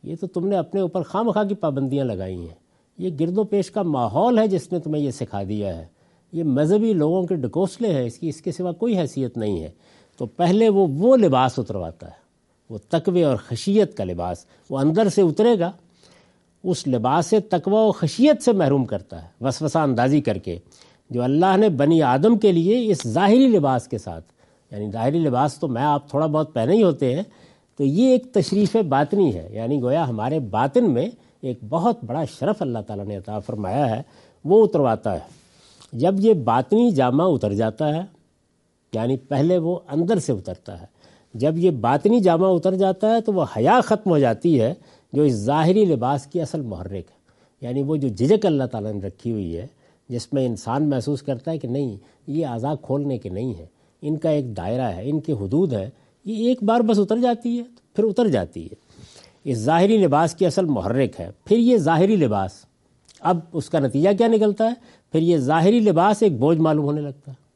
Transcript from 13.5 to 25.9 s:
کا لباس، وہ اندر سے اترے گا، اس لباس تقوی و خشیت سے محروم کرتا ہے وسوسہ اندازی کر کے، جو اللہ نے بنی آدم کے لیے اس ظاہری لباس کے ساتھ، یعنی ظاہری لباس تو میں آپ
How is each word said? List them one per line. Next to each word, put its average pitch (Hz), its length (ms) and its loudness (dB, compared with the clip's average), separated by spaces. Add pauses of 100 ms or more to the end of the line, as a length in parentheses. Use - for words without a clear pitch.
کا 101 80 -6
لباس، 87 420 -6 (240)
وہ 135 80 -6
اندر 160 300 2
سے 202 140 2
اترے 214 360 2
گا، 175 140 -2 (920)
اس 180 240 -4
لباس 131 460 0 (160)
تقوی 180 240 0
و 220 180 4
خشیت 247 500 2
سے 247 100 4
محروم 143 320 2
کرتا 92 400 -10
ہے 85 40 -20 (120)
وسوسہ 139 380 -2
اندازی 135 420 2
کر 110 180 -2
کے، 87 200 -8 (520)
جو 120 120 -4
اللہ 165 340 2
نے 214 120 4
بنی 156 340 4
آدم 147 360 4
کے 208 140 4
لیے 214 380 2
اس 180 160 0
ظاہری 202 420 6
لباس 139 400 2
کے 117 100 -8
ساتھ، 82 260 -12 (460)
یعنی 104 200 -8
ظاہری 120 280 -2
لباس 143 400 0
تو 165 100 -4
میں 127 140 -4
آپ 147 260 0